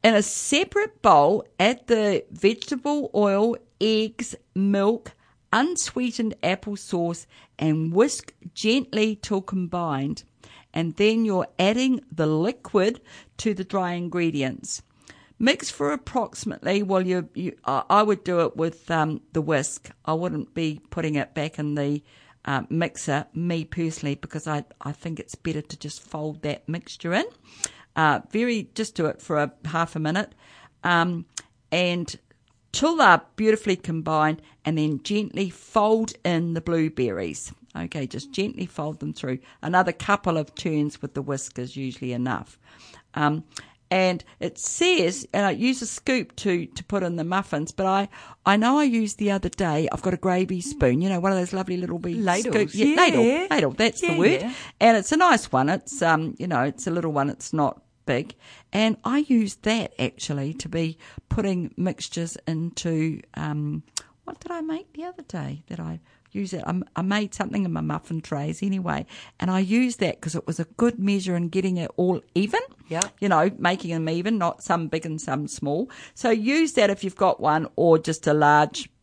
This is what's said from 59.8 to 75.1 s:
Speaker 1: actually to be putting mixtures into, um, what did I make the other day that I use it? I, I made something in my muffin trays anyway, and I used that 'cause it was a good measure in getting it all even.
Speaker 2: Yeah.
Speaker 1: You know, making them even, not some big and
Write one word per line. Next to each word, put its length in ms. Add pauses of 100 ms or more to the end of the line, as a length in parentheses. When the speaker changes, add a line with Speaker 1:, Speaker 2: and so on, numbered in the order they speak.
Speaker 1:
actually 560
to 140
be 280 (320)
putting 480
mixtures 600 (100)
into, 760 (140)
um, 480 (400)
what 160
did 120
I 100
make 320
the 100
other 200
day 440
that 120
I 200 (320)
use 200
it? 140
I, 160 (140)
I 80
made 320
something 280
in 80
my 100
muffin 400
trays 420
anyway, 420 (340)
and 120
I 80
used 400
that 200
'cause 160
it 120
was 120
a 60 (120)
good 220
measure 360
in 140
getting 280
it 180
all 260 (120)
even. 260 (280)
Speaker 2:
Yeah. 140 (180)
Speaker 1:
You 100
know, 280
making 340
them 180
even, 300
not 240
some 240
big 180
and 160